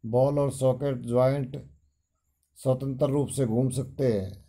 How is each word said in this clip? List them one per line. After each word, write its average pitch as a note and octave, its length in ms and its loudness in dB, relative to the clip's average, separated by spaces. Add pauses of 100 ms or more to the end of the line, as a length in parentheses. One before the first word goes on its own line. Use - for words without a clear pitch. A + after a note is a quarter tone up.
बॉल C3 340 2
और C#3+ 120 0
सॉकेट C3 500 0
ज्वाइंट C3 680 0 (840)
स्वतंत्र C3+ 500 0
रूप C#3 220 0
से C#3 180 -2
घूम A#2+ 240 2
सकते B2+ 440 -2
हैं। F#2+ 360 -4